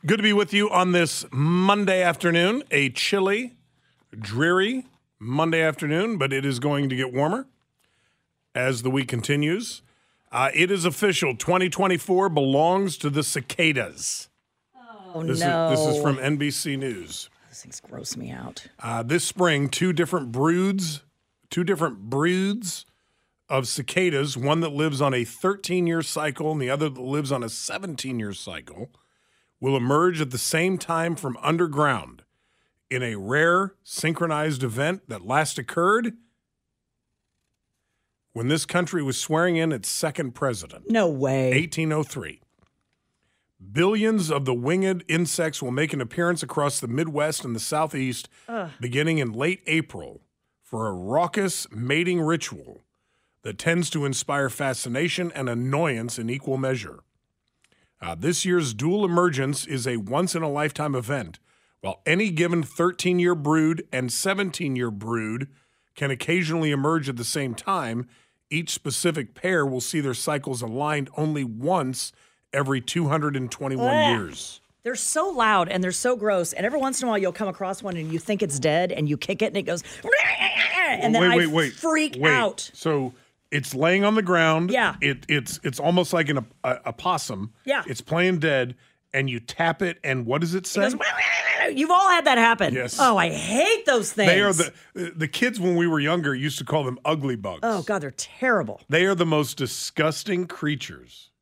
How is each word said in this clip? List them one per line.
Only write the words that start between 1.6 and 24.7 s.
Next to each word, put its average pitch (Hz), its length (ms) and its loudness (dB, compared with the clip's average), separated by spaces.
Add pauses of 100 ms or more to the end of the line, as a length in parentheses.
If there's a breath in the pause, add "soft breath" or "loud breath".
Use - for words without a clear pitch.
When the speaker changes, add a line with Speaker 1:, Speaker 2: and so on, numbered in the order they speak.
Speaker 1:
afternoon, 175 720 2
a 139 180 2
chilly, 202 640 0 (560)
dreary 170 760 0 (340)
Monday 160 420 0
afternoon, 160 560 0
but 135 140 0
it 135 120 -2
is 135 140 -2
going 143 300 0
to 131 80 -2
get 131 160 -4
warmer 160 340 0 (1040)
as 123 300 -2
the 127 80 0
week 135 160 0
continues. 147 760 -2 (520)
Uh, 127 200 2
it 175 200 4
is 180 120 0
official. 160 520 0
Twenty 185 320 2
twenty-four 185 600 2
belongs 156 680 2
to 147 120 -2
the 147 120 0
cicadas. 139 1040 -2 (840)
Speaker 2:
Oh, 165 80 -6
Speaker 1:
This 165 160 -2
Speaker 2:
no. 165 320 2
Speaker 1:
is, 156 80 4
this 151 160 2
is 147 80 0
from 143 160 2
N 139 160 0
B 147 160 0
C 139 260 -4
News. 107 540 -8 (180)
Speaker 2:
Those - 140 -20
things - 160 -18
gross - 380 -12
me 120 160 -10
out. 62 340 -14 (140)
Speaker 1:
Uh, 117 240 -4
this 156 180 0
spring, 151 460 2
two 180 240 0
different 156 400 0
broods, 170 720 0 (440)
two 170 140 -2
different 147 480 -2
broods 185 760 0 (640)
of 131 200 0
cicadas, 147 680 0
one 139 260 2
that 156 100 -2